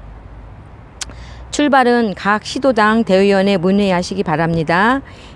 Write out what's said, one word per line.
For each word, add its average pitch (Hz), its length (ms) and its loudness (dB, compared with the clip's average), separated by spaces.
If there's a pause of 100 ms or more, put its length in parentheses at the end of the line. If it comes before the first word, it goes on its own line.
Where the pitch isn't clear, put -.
(1500)
출발은 240 640 2
각 208 280 -2
시도당 226 600 2
대의원에 196 540 2
문의하시기 185 680 0
바랍니다. 170 760 0 (340)